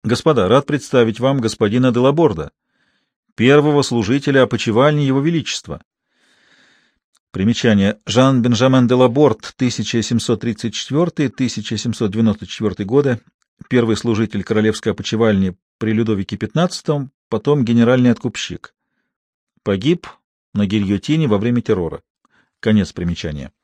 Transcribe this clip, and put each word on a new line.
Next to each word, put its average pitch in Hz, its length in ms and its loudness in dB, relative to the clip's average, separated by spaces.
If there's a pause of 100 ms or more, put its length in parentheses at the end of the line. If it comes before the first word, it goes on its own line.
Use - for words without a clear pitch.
«Господа, 117 440 2
рад 131 200 2
представить 120 540 0
вам 135 200 0
господина 117 500 0
де 120 100 0
Лаборда, 127 500 0 (840)
первого 147 460 4
служителя 131 600 0
опочивальни 127 640 2
Его 135 160 0
Величества». - 600 -4 (1500)
Примечание. 104 720 2
Жан-Бенжамен 127 800 2
де 123 80 2
Лаборд, 127 600 2
тысяча 117 460 -2
семьсот 113 400 -2
тридцать 117 300 -6
четвертый, 151 560 -2
тысяча 113 480 -4
семьсот 107 360 -4
девяносто 107 340 0
четвертый 101 400 -6
годы, 131 320 0 (500)
первый 117 280 2
служитель 107 480 -2
королевской 107 480 -2
опочивальни 101 640 0 (220)
при 110 160 -2
Людовике 107 420 -2
пятнадцатом, 147 760 -4 (180)
потом 139 360 0
генеральный 120 480 4
откупщик. - 600 -8 (920)
Погиб 113 420 -2 (460)
на 101 140 0
гильотине 104 600 0
во 104 120 2
время 120 220 0
террора. 85 420 -4 (580)
Конец 107 320 2
примечания. 80 580 -8 (140)